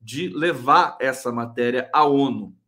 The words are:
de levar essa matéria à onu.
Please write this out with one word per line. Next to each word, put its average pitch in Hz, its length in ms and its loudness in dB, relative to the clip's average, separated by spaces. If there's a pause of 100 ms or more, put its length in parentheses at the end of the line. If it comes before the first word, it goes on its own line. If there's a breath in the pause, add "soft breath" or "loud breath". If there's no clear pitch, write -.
de 131 240 -8
levar 151 720 2
essa 127 320 -2
matéria 120 600 -2
à 151 120 4
onu. 135 480 -2 (140)